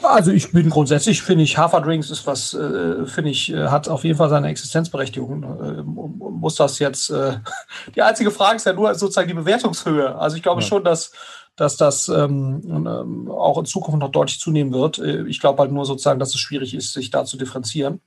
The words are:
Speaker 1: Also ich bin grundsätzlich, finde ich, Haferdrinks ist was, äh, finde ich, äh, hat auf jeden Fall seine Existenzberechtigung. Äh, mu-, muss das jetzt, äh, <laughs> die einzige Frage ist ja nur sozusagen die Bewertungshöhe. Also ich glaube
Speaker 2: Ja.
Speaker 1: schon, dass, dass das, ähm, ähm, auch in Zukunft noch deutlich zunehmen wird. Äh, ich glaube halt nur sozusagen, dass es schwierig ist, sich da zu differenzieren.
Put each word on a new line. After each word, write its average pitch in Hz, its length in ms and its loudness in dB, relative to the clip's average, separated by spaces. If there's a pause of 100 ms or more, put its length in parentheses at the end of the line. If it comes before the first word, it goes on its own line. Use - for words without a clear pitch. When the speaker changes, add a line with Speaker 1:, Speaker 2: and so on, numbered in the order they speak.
Speaker 1:
Also 214 280 6
ich - 200 4
bin 165 180 6
grundsätzlich, 147 520 4
finde 165 240 4
ich, - 120 0
Haferdrinks 160 520 2
ist - 180 -8
was, - 260 -4
äh, 87 520 -2
finde 151 240 -2
ich, - 200 -2
äh, 151 180 -2
hat 147 200 0
auf - 160 -4
jeden 160 140 2
Fall 160 100 4
seine 147 220 2
Existenzberechtigung. 143 920 -4
Äh, 151 400 -10
mu-, - 480 -10
muss 160 240 -4
das 143 240 2
jetzt, 139 320 -2
äh, 135 260 -2 (260)
<laughs> - 320 -16
die - 60 2
einzige 214 300 4
Frage 214 260 4
ist - 80 -6
ja 185 80 2
nur 208 200 2
sozusagen 190 360 0
die 170 60 -4
Bewertungshöhe. 165 840 0
Also 156 180 0
ich 165 80 -8
glaube 180 160 2
Speaker 2:
Ja. 104 80 -2
Speaker 1:
schon, 202 160 2
dass, 170 300 0 (440)
dass 147 180 0
das, 143 320 2
ähm, 139 580 0
ähm, 123 640 -6
auch - 300 2
in 160 60 -4
Zukunft 160 340 -2
noch 139 100 -2
deutlich 143 300 0
zunehmen 147 340 0
wird. 139 260 0
Äh, 151 280 -2
ich - 140 -6
glaube 139 200 4
halt 135 100 2
nur 143 140 -2
sozusagen, 135 320 0
dass 131 120 -4
es - 100 -4
schwierig 135 340 -6
ist, - 200 -8
sich 123 180 -6
da 131 140 0
zu - 120 -12
differenzieren. 131 680 -6